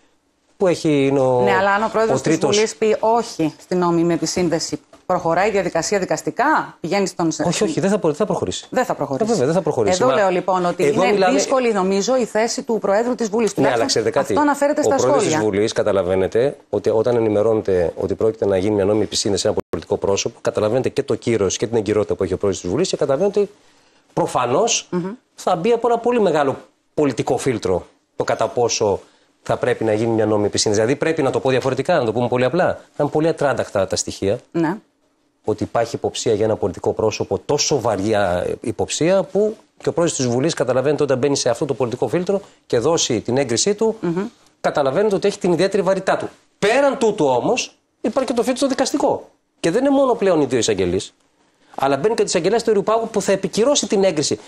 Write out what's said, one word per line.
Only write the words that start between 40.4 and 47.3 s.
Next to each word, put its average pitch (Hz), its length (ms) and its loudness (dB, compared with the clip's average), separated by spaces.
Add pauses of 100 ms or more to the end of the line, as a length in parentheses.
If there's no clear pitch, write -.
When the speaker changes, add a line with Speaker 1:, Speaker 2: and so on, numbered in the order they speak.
Speaker 1:
καταλαβαίνετε, 139 500 0
όταν 135 140 2
μπαίνει 139 200 0
σε - 120 0
αυτό 120 160 -2
το 139 80 -2
πολιτικό 123 340 -2
φίλτρο 180 340 -2 (240)
και 123 140 0
δώσει 135 420 0
την 117 160 -2
έγκρισή 135 380 0
του, 220 260 0
Speaker 2:
Μμμ. 175 240 -2 (360)
Speaker 1:
καταλαβαίνετε 165 540 0
ότι 185 120 0
έχει 202 120 -4
την 175 120 0
ιδιαίτερη 190 320 2
βαρύτητά 185 340 0
του. 110 120 -8 (300)
Πέραν 254 380 2
τούτου 214 280 2
όμως, 135 520 0 (240)